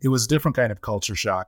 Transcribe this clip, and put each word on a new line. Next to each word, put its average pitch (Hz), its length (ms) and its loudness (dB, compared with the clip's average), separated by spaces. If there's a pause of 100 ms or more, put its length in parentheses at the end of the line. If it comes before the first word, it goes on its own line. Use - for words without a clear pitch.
it 135 60 2
was 127 160 2
a - 20 -2
different 151 280 2
kind 120 160 2
of 101 80 -8
culture 104 360 -4
shock 92 320 -2